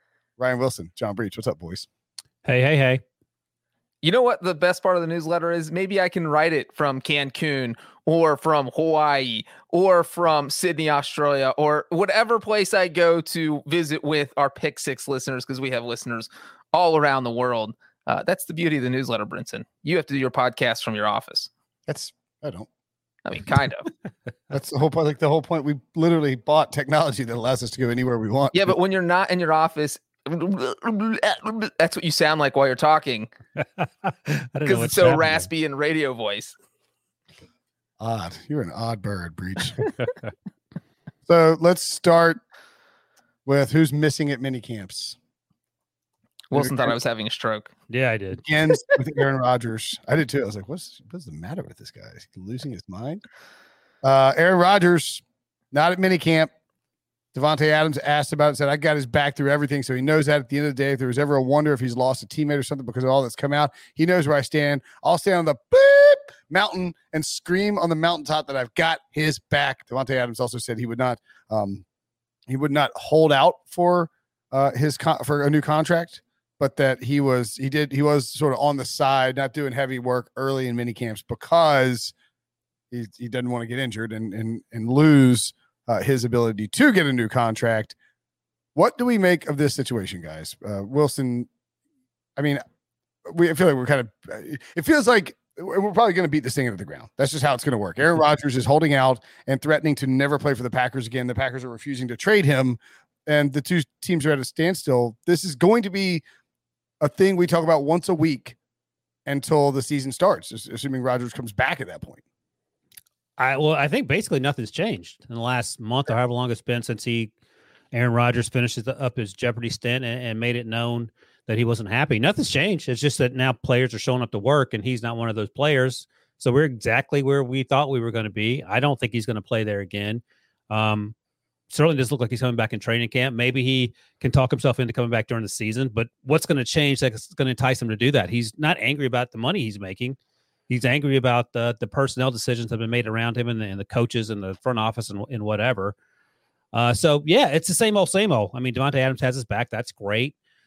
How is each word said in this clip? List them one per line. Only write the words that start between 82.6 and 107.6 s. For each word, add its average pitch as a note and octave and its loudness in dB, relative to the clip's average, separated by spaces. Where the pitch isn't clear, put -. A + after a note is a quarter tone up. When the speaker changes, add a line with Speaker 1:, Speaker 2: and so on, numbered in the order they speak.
Speaker 1:
he, A#2+ -10
he A#2+ -12
doesn't B2 -6
wanna A#2+ -4
get B2 -8
injured A2+ -6
and, A2 -8
and, A2+ -6
and A2+ -6
lose, C3+ 6
uh, G#2+ 0
his C3 0
ability A2+ 0
to C#4 4
get F3 4
a C#3 0
new A#2 0
contract. A2+ 0
What G3+ 2
do B3 0
we A#3+ 2
make F3+ 2
of D3 -2
this C#3+ 0
situation, G2+ -6
guys? D#2 -14
Uh, G2 -8
Wilson, B2+ -2
I C#3 -4
mean, C#3+ 0
we, E3+ 4
I D#3+ 0
feel F3 4
like C#3 4
we're B2 -2
kind C#3+ 2
of, A#2 -6
it D3 -6
feels C#4+ 4
like G#3+ 4
we're G3 -2
probably G#3 4
gonna F3 0
beat C#3+ 0
this C3 -6
thing C3+ 0
into G#2 -4
the F#2+ -10
ground. - -18
That's C3+ 2
just D3 -4
how C#3+ 4
it's A#2+ -2
gonna C3 0
work. G2 -6
Aaron D#3+ 4
Rodgers D3 2
is B2 0
holding D3 4
out C3 4
and C3+ -2
threatening D3+ 2
to C#3 -4
never C#3 2
play C#3+ 0
for A#2 -8
the B2 -6
Packers B2+ -2
again. B2 -6
The B2 -6
Packers B2+ -4
are B2+ -12
refusing B2 -10
to A#2+ -8
trade G3+ 4
him, C3 4
and D3 2
the C#3+ -2
two E3 0
teams E3 -2
are D#3 2
at C#3 0
a B2+ -6
standstill. C3 -2
This E3+ 2
is E3 -6
going G#3 4
to G3 -6
be F#3 -2
a D3 2
thing F#3+ 2
we F3 2
talk E3 0